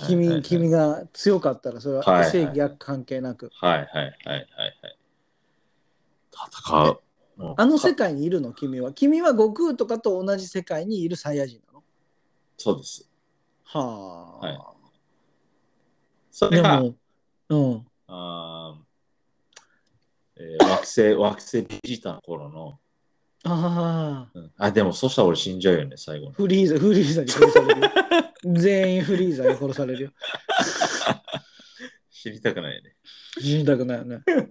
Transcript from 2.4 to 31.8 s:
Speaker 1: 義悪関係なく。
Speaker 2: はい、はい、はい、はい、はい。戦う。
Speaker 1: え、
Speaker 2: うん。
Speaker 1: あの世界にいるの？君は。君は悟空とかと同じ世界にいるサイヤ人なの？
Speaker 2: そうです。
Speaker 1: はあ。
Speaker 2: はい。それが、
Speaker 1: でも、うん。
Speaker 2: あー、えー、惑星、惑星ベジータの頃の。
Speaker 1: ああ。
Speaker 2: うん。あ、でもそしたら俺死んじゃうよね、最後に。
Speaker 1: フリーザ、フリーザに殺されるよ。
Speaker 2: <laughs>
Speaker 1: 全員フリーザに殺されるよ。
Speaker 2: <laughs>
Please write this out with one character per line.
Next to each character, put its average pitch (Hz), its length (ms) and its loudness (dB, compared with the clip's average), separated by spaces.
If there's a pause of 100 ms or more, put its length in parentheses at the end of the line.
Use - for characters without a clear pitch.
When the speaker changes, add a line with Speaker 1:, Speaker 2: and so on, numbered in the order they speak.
Speaker 1:
義 139 180 -2
悪 143 160 -4
関 135 260 -10
係 131 180 -8
な 127 140 -8
く。 120 180 -18
Speaker 2:
は 87 220 0
い、 73 40 0
は 71 40 -6
い、 - 20 -10
は - 0 -
い、 - 100 -14
は 76 100 -2
い、 69 200 -12
は 71 100 -6
い。 - 640 -12 (1300)
戦 - 600 -2
う。 - 100 -10 (380)
Speaker 1:
え、 185 40 -12
Speaker 2:
う - 60 -10
ん。 151 80 -10
Speaker 1:
あ 214 80 4
の 302 120 4
世 302 160 2
界 202 200 -2
に 143 100 -6
い 165 60 -2
る 180 100 0
の？ 123 140 -6
君 131 260 -8
は。 127 140 -8
君 294 280 2
は 339 100 4
悟 220 200 2
空 320 240 -2
と 240 100 -4
か 226 140 -4
と 190 240 -2
同 196 140 -2
じ 185 100 -12
世 180 160 -8
界 165 220 -8
に 208 160 -6
い 165 80 -2
る 175 80 -6
サ 147 160 -6
イ 147 40 -4
ヤ 139 100 -4
人 117 200 -20
な - 60 -20
の？ 147 100 -20 (760)
Speaker 2:
そ 107 140 -2
う 80 60 -2
で 67 60 -16
す。 - 260 -18 (560)
Speaker 1:
は 98 760 -10
あ。 101 40 -8
Speaker 2:
は 82 80 -8
い。 69 60 -16 (1700)
そ - 180 2
れ 175 120 6
が、 175 200 4
Speaker 1:
で 123 80 0
も、 120 60 -8 (540)
う 151 80 2
ん。 123 300 0 (200)
Speaker 2:
あ 82 720 -14
ー、 78 80 -20 (1500)
え 82 220 -8
ー、 - 100 8
惑 92 120 2
星、 107 320 4
惑 104 280 0
星 - 200 -4
ベ - 200 -12
ジ 123 120 -10
ー 113 80 -10
タ 95 100 -8
の - 100 -16
頃 76 280 -12
の。 76 280 -16 (680)
Speaker 1:
あ 165 840 -2
あ。 - 100 -20
Speaker 2:
う 87 40 -16
ん。 78 160 -20
あ、 101 120 0
で 104 140 2
も 90 80 2
そ - 160 -2
し 131 80 -4
た 127 60 4
ら 92 80 6
俺 80 80 2
死 92 180 -6
ん 90 60 -10
じ 95 80 4
ゃ - 20 6
う 87 40 4
よ 76 100 -2
ね、 67 100 -14
最 76 240 -12
後 73 80 -12
に。 139 60 -16
Speaker 1:
フ 202 120 -2
リ 190 200 4
ー 170 80 4
ザ、 160 40 2
フ 202 160 4
リ 190 120 4
ー 143 80 0
ザ 156 100 0
に 123 60 -4
殺 453 220 8
さ 466 100 8
れ 440 120 4
る - 80 0
よ。 403 80 4 (540)
Speaker 2:
<laughs> 175 160 2
Speaker 1:
全 190 360 2
員 185 60 0
フ 165 140 0
リ 180 160 0
ー 147 40 -4
ザ 131 140 2
に 131 80 2
殺 135 160 -4
さ 143 120 -4
れ 127 100 -6
る 127 80 -8
よ。 139 80 -12 (1040)
Speaker 2:
<laughs> - 960 -18